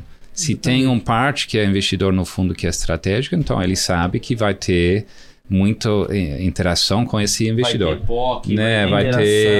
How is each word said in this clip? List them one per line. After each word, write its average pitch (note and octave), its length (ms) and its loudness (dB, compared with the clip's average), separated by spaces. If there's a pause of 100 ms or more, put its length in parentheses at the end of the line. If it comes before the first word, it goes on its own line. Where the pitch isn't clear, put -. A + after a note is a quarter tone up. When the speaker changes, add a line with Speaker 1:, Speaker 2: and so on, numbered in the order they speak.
(340)
Speaker 1:
Se - 200 -4
Speaker 2:
Exatamente. - 80 -6
Speaker 1:
tem C3 260 2
um B2 100 2
parte B2 480 0
que - 120 -2
é G#2+ 80 2
investidor G2 480 0
no F#2 100 2
fundo F2+ 320 -2
que - 100 -8
é F2 40 0
estratégico, F#2+ 680 -2
então C3 260 0
ele F#2 140 0
sabe F2+ 460 -2
que - 120 -4
vai G#2+ 200 0
ter F#2 520 0 (440)
muito, G2+ 600 2
é, E2 320 -2
interação F#2 640 0
com A2 140 -2
esse A2 300 0
investidor. A2+ 400 0
Speaker 3:
Vai D#2 100 -2
ter - 60 -6
poc, A#2+ 480 -2
Speaker 1:
Né, G#2+ 340 2
Speaker 3:
vai G2+ 160 2
ter B2 80 0
Speaker 1:
vai B2 140 2
ter, G#2 160 4 (180)